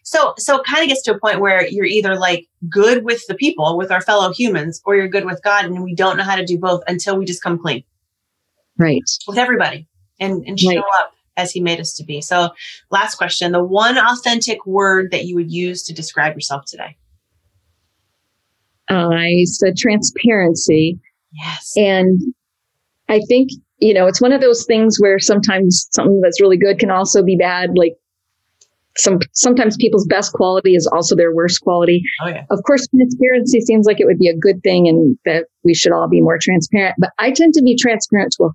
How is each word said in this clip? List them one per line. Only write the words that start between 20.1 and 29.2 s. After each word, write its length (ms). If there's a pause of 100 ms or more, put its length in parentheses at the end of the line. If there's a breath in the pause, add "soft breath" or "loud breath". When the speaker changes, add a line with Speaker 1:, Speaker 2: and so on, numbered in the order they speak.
Speaker 1:
Yes. 440
Speaker 2:
And 440 (880)
I 200
think, 220 (280)
you 160
know, 120
it's 140
one 120
of 80
those 260
things 340
where 180
sometimes 720
something 300
that's 200
really 180
good 200
can 120
also 320
be 140
bad. 400
Like, 180 (1040)
some, 220 (140)